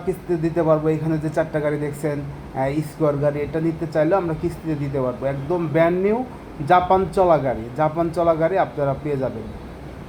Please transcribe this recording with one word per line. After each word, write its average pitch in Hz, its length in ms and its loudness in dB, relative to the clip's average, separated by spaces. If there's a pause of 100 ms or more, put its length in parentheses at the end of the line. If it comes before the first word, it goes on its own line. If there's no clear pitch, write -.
কিস্তিতে 175 360 -2
দিতে 165 200 2
পারবো। 156 260 4
এখানে 160 300 0
যে 156 160 -4
চারটা 156 260 0
গাড়ি 147 180 0
দেখছেন, 147 400 -4 (360)
আহ, 135 160 0
স্কোয়ার 151 460 0
গাড়ি, 143 240 0
এটা 147 200 -2
নিতে 160 320 -2
চাইলেও 165 260 4
আমরা 170 220 -2
কিস্তিতে 160 340 -4
দিতে 139 260 -2
পারবো। 123 260 -2
একদম 143 400 -2
ব্র্যান্ড 165 360 2
নিউ 220 220 2 (440)
জাপান 180 440 4
চলা 175 260 6
গাড়ি, 120 240 -2 (140)
জাপান 156 340 2
চলা 170 240 2
গাড়ি 165 240 2
আপনারা 139 440 0
পেয়ে 147 140 -2
যাবেন। 110 520 -6 (400)